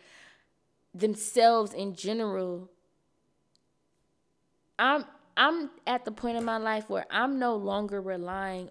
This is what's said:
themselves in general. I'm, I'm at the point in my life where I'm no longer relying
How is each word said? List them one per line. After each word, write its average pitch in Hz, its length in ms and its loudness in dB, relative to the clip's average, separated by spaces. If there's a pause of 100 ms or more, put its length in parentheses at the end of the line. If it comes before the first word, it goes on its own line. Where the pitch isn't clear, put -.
(960)
themselves 214 800 4
in 196 220 -6
general. 185 760 -4 (2000)
I'm, 269 280 2 (280)
I'm 294 360 2 (160)
at 247 180 -2
the 220 80 -6
point 233 240 -4
in 233 80 -2
my 226 140 -2
life 220 320 -2
where 190 200 -2
I'm 262 280 0
no 240 180 2
longer 202 460 -2
relying 185 680 -6